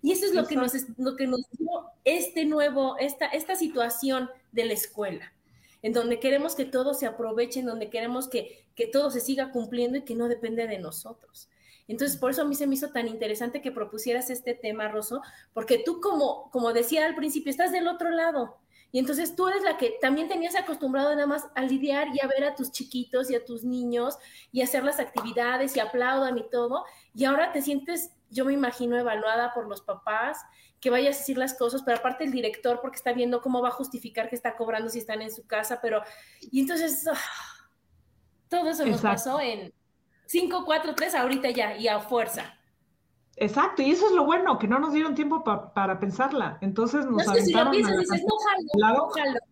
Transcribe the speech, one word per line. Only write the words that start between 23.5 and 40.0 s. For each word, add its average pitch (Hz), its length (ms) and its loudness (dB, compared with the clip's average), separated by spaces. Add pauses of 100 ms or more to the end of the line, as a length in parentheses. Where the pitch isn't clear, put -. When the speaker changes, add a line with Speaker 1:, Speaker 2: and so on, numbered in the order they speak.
Speaker 1:
niños 247 540 -2 (340)
y 254 100 0
hacer 262 220 0
las 285 160 0
actividades 247 760 -2
y - 20 2
aplaudan 247 580 0
y 220 120 -6
todo. 247 340 -2 (300)
Y 233 100 0
ahora 294 300 4
te 285 80 0
sientes, 285 500 -4 (180)
yo 247 140 -2
me 277 100 2
imagino, 240 440 0
evaluada 233 560 0
por 233 140 -4
los 202 140 -10
papás, 214 560 -2 (440)
que 262 80 2
vayas 277 260 4
a 277 40 -8
decir 262 180 -2
las 262 160 0
cosas, 254 320 0
pero 240 140 2
aparte 254 260 -2
el 277 60 -2
director, 240 500 -2
porque 262 160 -8
está 240 160 -2
viendo 247 280 0
cómo 247 200 0
va 247 80 2
a - 20 -2
justificar 240 580 -6
que 247 60 -6
está 233 220 -6
cobrando 226 320 -2
si 233 100 -4
están 220 220 -6
en 220 100 -8
su - 160 -14
casa, 220 340 -2
pero... 220 200 0 (500)
y 262 80 2
entonces, 320 480 0
ah, 302 100 0 (1300)
todo 339 200 2
eso 320 160 0
nos 214 120 2
Speaker 2:
Exacto. 202 320 0
Speaker 1:
pasó 277 100 0
en 214 340 -4 (520)